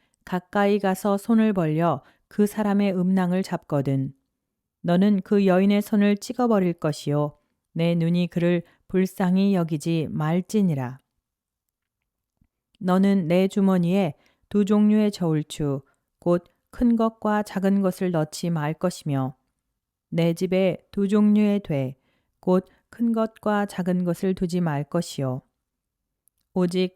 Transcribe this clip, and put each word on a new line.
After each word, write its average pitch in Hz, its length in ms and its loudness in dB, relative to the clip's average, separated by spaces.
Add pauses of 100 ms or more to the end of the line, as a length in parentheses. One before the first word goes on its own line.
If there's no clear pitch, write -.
(260)
가까이 202 540 0
가서 196 380 -2
손을 220 360 2
벌려 160 500 0 (240)
그 - 180 0
사람의 202 520 0
음낭을 185 460 0
잡거든 139 720 -4 (680)
너는 185 400 2
그 202 240 0
여인의 196 360 4
손을 208 360 2
찍어버릴 214 560 0
것이요 147 640 -4 (340)
내 170 240 0
눈이 170 320 0
그를 170 360 0 (240)
불쌍히 190 680 0
여기지 165 560 -2
말지니라. 156 880 -2 (1800)
너는 190 480 2
내 185 200 2
주머니에 190 680 0 (340)
두 208 160 0
종류의 208 460 2
저울추, 151 720 -2 (380)
곧 175 340 -2 (200)
큰 233 220 2
것과 220 480 -2
작은 196 380 0
것을 185 280 -2
넣지 165 400 -2
말 156 240 -2
것이며 139 640 -4 (720)
내 165 240 0
집에 185 580 0
두 196 160 -2
종류의 208 520 2
돼, 139 360 -4 (440)
곧 185 240 0 (300)
큰 233 180 -2
것과 220 540 -2
작은 180 380 -2
것을 180 320 -2
두지 180 260 -2
말 147 220 -2
것이요. 139 580 -4 (1120)
오직 185 420 -2